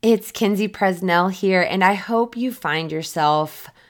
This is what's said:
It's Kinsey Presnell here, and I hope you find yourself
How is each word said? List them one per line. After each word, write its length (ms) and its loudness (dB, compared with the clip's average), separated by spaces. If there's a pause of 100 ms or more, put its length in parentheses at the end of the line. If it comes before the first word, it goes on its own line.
It's 280 2
Kinsey 380 0
Presnell 640 0
here, 300 2
and 200 0
I 120 4
hope 420 -2
you 160 -4
find 400 -4
yourself 760 -2 (220)